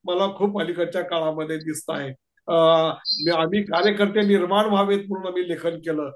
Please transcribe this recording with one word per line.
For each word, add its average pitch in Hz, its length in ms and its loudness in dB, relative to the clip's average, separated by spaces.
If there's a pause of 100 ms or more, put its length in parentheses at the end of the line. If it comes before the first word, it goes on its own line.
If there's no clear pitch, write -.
मला 196 320 -2
खूप 202 240 -2
अलीकडच्या 170 420 -4
काळामध्ये 160 540 -4
दिसत 156 340 -10
आहे. 139 240 -8 (340)
अ, 170 60 -2 (440)
मी, - 320 -4
आम्ही 170 320 0
कार्यकर्ते 202 580 4
निर्माण 196 440 4
व्हावेत 202 340 2 (100)
म्हणून 190 180 -6
आम्ही 180 220 -4
लेखन 165 300 -4
केलं, 156 380 -6